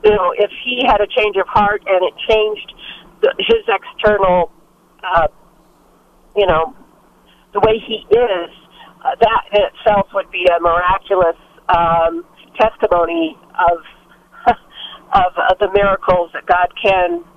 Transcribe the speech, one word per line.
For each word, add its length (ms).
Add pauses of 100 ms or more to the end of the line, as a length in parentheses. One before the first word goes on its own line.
you 60
know, 260
if 140 (140)
he 220
had 140
a 60
change 300
of 120
heart 380
and 180
it 100 (140)
changed 440 (500)
the, 160
his 280
external, 840 (500)
uh, 260 (1080)
you 100
know, 280 (760)
the 80
way 180
he 320
is, 400 (540)
uh, 160
that 320
in 100
itself 500
would 180
be 160
a 140
miraculous, 760 (320)
um, 560 (340)
testimony 800 (320)
of, 80 (680)
<laughs> 100 (560)
of, 200 (180)
of 100
the 120
miracles 600
that 120
God 260 (100)
can 420 (120)